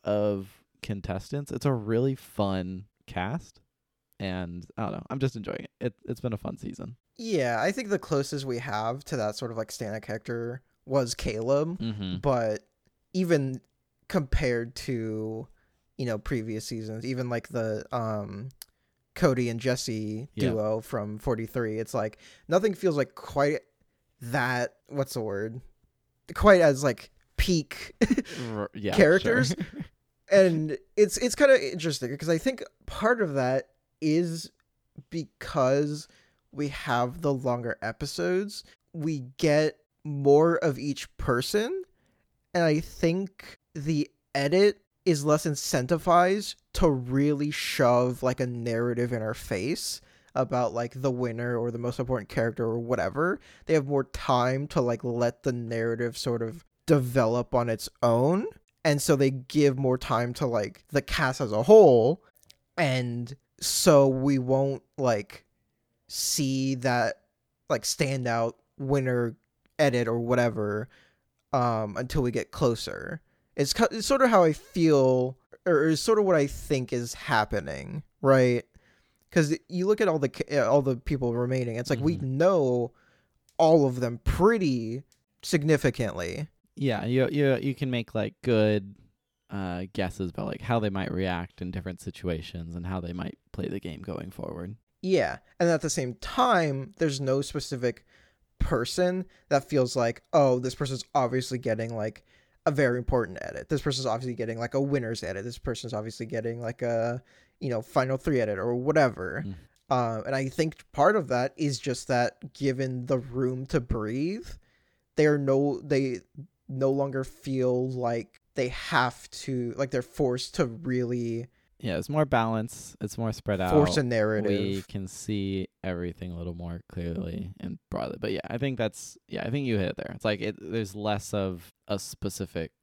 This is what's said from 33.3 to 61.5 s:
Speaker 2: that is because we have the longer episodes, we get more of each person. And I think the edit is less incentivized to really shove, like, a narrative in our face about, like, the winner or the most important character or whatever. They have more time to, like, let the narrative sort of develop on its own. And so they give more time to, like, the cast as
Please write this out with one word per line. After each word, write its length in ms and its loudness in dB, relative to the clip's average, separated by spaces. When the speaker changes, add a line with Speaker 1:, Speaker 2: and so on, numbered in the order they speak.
Speaker 2:
that 340 0
is 500 -2
because 1000 -2
we 180 -6
have 520 -2
the 120 0
longer 480 -2
episodes, 840 -4
we 280 -4
get 420 2
more 540 6
of 220 0
each 380 -8
person. 640 0
And 100 2
I 180 4
think 800 -4
the 340 -2
edit 460 4
is 180 2
less 200 2
incentivized 1080 2
to 160 4
really 600 0
shove, 720 2
like, 180 0
a 80 0
narrative 640 -2
in 80 -4
our 120 -4
face 680 -6
about, 380 0
like, 280 -6
the 100 2
winner 460 -2
or 140 -2
the 80 -8
most 200 -4
important 300 -2
character 360 -2
or 140 -2
whatever. 600 -2
They 80 2
have 140 2
more 160 0
time 640 0
to, 140 0
like, 220 0
let 400 -2
the 100 0
narrative 640 -4
sort 260 -2
of 200 -8
develop 680 2
on 140 2
its 200 -4
own. 420 4
And 160 4
so 140 4
they 160 4
give 480 2
more 180 2
time 380 -2
to, 100 -2
like, 440 -2
the 120 0
cast 400 -2
as 100 -2